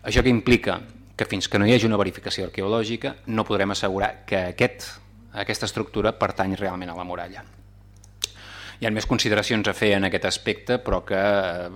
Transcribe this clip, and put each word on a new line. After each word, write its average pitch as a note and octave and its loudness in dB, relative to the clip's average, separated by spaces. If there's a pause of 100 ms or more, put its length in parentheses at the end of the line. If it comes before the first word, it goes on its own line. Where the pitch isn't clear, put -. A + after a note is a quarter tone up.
Això A#2 2
que B2+ 6
implica A#2 4 (340)
que A2 -2
fins G2 -4
que G2+ 2
no G2+ 6
hi A#2+ 8
hagi A2 4
una G#2+ 2
verificació F#2+ -2
arqueològica A2 -4 (100)
no A2 0
podrem G2+ 0
assegurar G2 -2
que G2 0 (140)
aquest, - 0 (460)
aquesta G#2 -4
estructura G#2+ -2
pertany F#2+ 0
realment F#2 -6
a E2+ -10
la F2+ -8
muralla. F2+ -10 (1400)
Hi A#2 0
ha G#2+ 0
més G#2+ -2
consideracions G#2+ 2
a F#2+ 0
fer G#2 4
en G2 2
aquest F#2+ -2
aspecte, A2+ -2
però F#2+ 0
que, G2 -2
eh, F#2+ 2